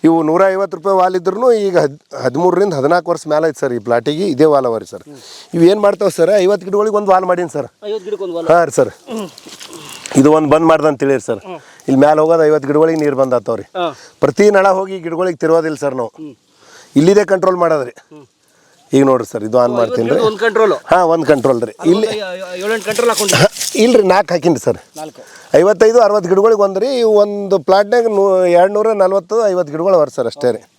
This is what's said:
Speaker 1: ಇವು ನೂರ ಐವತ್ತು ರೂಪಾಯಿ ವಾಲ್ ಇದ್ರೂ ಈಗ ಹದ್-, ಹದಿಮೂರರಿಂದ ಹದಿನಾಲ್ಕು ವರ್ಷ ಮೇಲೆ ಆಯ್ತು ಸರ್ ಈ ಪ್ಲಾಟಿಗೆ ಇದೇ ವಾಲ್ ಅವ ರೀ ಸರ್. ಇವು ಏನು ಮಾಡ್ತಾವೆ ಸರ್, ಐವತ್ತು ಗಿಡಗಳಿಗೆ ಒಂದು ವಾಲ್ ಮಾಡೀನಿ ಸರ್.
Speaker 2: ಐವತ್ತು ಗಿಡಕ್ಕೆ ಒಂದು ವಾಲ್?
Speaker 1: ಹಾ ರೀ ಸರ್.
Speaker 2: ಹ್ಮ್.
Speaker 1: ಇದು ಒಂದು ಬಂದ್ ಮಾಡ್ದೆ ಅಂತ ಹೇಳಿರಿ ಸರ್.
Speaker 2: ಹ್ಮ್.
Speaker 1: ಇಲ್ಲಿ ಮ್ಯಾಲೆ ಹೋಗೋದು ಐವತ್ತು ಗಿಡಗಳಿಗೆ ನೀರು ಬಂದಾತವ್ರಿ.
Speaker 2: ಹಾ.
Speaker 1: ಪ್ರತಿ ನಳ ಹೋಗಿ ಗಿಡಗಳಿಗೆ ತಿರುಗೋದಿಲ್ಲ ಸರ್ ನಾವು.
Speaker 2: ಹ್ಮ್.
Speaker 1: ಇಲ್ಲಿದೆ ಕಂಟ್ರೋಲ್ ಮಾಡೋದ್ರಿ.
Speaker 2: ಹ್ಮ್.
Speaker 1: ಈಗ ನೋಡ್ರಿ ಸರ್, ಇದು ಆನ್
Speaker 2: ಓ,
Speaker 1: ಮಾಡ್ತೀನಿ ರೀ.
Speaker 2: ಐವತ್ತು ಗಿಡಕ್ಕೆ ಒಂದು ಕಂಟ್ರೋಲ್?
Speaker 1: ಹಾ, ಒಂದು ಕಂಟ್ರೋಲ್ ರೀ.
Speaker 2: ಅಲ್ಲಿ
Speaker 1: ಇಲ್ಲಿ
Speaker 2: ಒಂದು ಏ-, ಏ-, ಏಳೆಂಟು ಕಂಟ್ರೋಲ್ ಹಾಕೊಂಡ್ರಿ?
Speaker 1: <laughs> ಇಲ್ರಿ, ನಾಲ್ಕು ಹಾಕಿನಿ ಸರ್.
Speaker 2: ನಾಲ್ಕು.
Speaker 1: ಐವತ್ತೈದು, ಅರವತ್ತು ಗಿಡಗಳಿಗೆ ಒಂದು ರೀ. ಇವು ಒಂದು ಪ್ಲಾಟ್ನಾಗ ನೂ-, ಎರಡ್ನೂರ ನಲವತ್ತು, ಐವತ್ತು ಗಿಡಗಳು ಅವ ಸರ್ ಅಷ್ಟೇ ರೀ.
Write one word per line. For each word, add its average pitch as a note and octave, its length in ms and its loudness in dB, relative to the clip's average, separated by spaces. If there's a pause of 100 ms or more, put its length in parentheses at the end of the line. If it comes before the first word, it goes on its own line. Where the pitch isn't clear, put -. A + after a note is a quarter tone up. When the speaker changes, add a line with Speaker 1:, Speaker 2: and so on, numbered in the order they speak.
Speaker 1:
ಇವು E3 180 2
ನೂರ D#3+ 260 0
ಐವತ್ತು F#3+ 280 -4
ರೂಪಾಯಿ F#3+ 200 -2
ವಾಲ್ F#3 200 0
ಇದ್ರೂ F#3+ 360 0
ಈಗ G3+ 260 0
ಹದ್-, D3 460 -4
ಹದಿಮೂರರಿಂದ F3+ 500 0
ಹದಿನಾಲ್ಕು D#3 360 0
ವರ್ಷ E3 160 -4
ಮೇಲೆ D#3 200 -2
ಆಯ್ತು D3+ 140 -4
ಸರ್ C3+ 120 -4
ಈ A#2+ 60 -6
ಪ್ಲಾಟಿಗೆ A#2+ 500 -2
ಇದೇ C#3+ 160 0
ವಾಲ್ C#3+ 220 2
ಅವ A2+ 120 -4
ರೀ G2 60 -10
ಸರ್. F#2 200 -18 (500)
ಇವು E3+ 100 2
ಏನು G3+ 160 4
ಮಾಡ್ತಾವೆ G3+ 300 0
ಸರ್, E3 200 0
ಐವತ್ತು G3 360 0
ಗಿಡಗಳಿಗೆ G3+ 300 -2
ಒಂದು G#3 140 -2
ವಾಲ್ F#3 140 4
ಮಾಡೀನಿ F3+ 240 -2
ಸರ್. C#3+ 180 -8 (200)
Speaker 2:
ಐವತ್ತು G#3 180 -8
ಗಿಡಕ್ಕೆ G3 200 -10
ಒಂದು F3 100 -10
ವಾಲ್? E3 140 -8
Speaker 1:
ಹಾ E3+ 160 4
ರೀ D#3 60 -6
ಸರ್. A#2 200 -2 (200)
Speaker 2:
ಹ್ಮ್. G#3+ 180 -10 (880)
Speaker 1:
ಇದು C#3 160 6
ಒಂದು D#3 180 2
ಬಂದ್ E3 160 4
ಮಾಡ್ದೆ D#3 220 2
ಅಂತ C#3 140 -2
ಹೇಳಿರಿ C#3 180 0
ಸರ್. G#2+ 260 -6
Speaker 2:
ಹ್ಮ್. F3+ 120 -16 (300)
Speaker 1:
ಇಲ್ಲಿ C3+ 120 2
ಮ್ಯಾಲೆ D#3 200 4
ಹೋಗೋದು D#3+ 240 2
ಐವತ್ತು D3+ 240 0
ಗಿಡಗಳಿಗೆ D#3+ 320 2
ನೀರು D3 160 -2
ಬಂದಾತವ್ರಿ. B2 460 -2
Speaker 2:
ಹಾ. F3+ 240 -8 (340)
Speaker 1:
ಪ್ರತಿ G3+ 300 2
ನಳ G3 180 4
ಹೋಗಿ F#3+ 320 -2
ಗಿಡಗಳಿಗೆ E3 360 -6
ತಿರುಗೋದಿಲ್ಲ D#3+ 400 0
ಸರ್ C#3 180 -6
ನಾವು. A#2+ 220 -8
Speaker 2:
ಹ್ಮ್. D3 180 -18 (640)
Speaker 1:
ಇಲ್ಲಿದೆ G3 280 4
ಕಂಟ್ರೋಲ್ F#3 320 0
ಮಾಡೋದ್ರಿ. D#3 380 -2 (180)
Speaker 2:
ಹ್ಮ್. D3 140 -20 (680)
Speaker 1:
ಈಗ C#3 120 4
ನೋಡ್ರಿ B2+ 280 0
ಸರ್, G#2+ 120 -8
ಇದು A2 140 0
ಆನ್ B2 140 2
Speaker 2:
ಓ, A#2+ 40 -4
Speaker 1:
ಮಾಡ್ತೀನಿ A#2 200 -2
ರೀ. A#2 60 -2
Speaker 2:
ಐವತ್ತು A#2 120 0
ಗಿಡಕ್ಕೆ A3+ 120 0
ಒಂದು G#3+ 120 -2
ಕಂಟ್ರೋಲ್? A3 340 0 (140)
Speaker 1:
ಹಾ, F3+ 180 2
ಒಂದು E3 220 0
ಕಂಟ್ರೋಲ್ C3 360 2
ರೀ. A2 180 -8
Speaker 2:
ಅಲ್ಲಿ E3+ 140 2
Speaker 1:
ಇಲ್ಲಿ G#3+ 120 0
Speaker 2:
ಒಂದು G#3+ 120 -6
ಏ-, F#3 420 -10
ಏ-, F#3+ 40 -8
ಏಳೆಂಟು G#3+ 220 -4
ಕಂಟ್ರೋಲ್ A#3 240 -2
ಹಾಕೊಂಡ್ರಿ? F#3+ 280 0 (220)
Speaker 1:
<laughs> - 240 0
ಇಲ್ರಿ, A#3 180 4
ನಾಲ್ಕು F#3 320 0
ಹಾಕಿನಿ D#3+ 240 0
ಸರ್. A2+ 200 -4 (180)
Speaker 2:
ನಾಲ್ಕು. D#3 240 -16 (340)
Speaker 1:
ಐವತ್ತೈದು, G#3+ 460 4
ಅರವತ್ತು G#3 280 2
ಗಿಡಗಳಿಗೆ G3+ 340 2
ಒಂದು G3 180 -2
ರೀ. B3+ 180 -2
ಇವು A3+ 140 0 (100)
ಒಂದು G3+ 360 -2
ಪ್ಲಾಟ್ನಾಗ G#3 480 0
ನೂ-, G3 420 0
ಎರಡ್ನೂರ G3+ 440 2
ನಲವತ್ತು, G3 540 0
ಐವತ್ತು F3+ 260 -2
ಗಿಡಗಳು F3 240 0
ಅವ D3+ 80 4
ಸರ್ C3 220 -6
ಅಷ್ಟೇ A#2+ 260 -2
ರೀ. G#2+ 100 -8 (160)